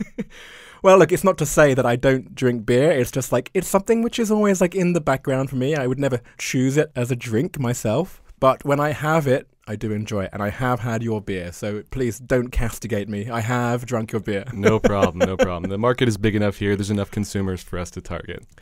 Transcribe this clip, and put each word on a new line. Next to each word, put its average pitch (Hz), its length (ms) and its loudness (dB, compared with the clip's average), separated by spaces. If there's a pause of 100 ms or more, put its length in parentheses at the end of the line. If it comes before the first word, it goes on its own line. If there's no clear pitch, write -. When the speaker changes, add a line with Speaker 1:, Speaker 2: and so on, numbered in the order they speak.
(840)
Speaker 1:
Well, 190 140 8
look, 165 140 6
it's 180 140 2
not 185 140 4
to 151 60 -2
say 147 280 4
that 127 120 2
I 120 120 2
don't 131 360 0
drink 123 320 0
beer. 127 260 4
It's 127 200 0
just, - 200 -6
like, 123 220 -2
it's 180 140 -2
something 226 340 2
which 233 160 -4
is 214 140 0
always, 208 300 2
like, 175 120 2
in 180 200 2
the 175 80 0
background 135 480 0
for 135 80 -6
me. 135 180 0
I 139 100 0
would 131 140 -2
never 131 220 0 (180)
choose 131 380 0
it - 180 2
as 120 160 -2
a 135 40 -2
drink 120 440 -2
myself. 123 600 -2 (200)
But 131 260 4
when 143 140 2
I 147 140 0
have 151 340 0
it, 131 200 0 (200)
I 107 80 -6
do 107 160 -4
enjoy 104 320 -4
it. 92 100 -8
And 101 80 -6
I 104 80 -2
have 127 300 -2
had 117 240 -4
your 110 180 -2
beer, 92 300 -6
so 104 400 -8
please 123 260 -2
don't 127 320 0
castigate 107 580 -2
me. 104 220 -6
I 117 120 -2
have 120 440 -2
drunk 110 260 -4
your 110 100 -2
beer. 98 280 -4
<laughs> - 40 -10
Speaker 2:
No 107 260 2
problem, 95 400 2
no 92 180 0
problem. 90 320 0
The 98 80 -6
market 123 300 2
is 107 100 2
big 104 180 0
enough 104 220 0
here. 101 180 0
There's 98 140 -2
enough 101 220 -2
consumers 98 500 -4
for - 160 -10
us 87 140 -8
to 90 100 -12
target. - 420 -12 (180)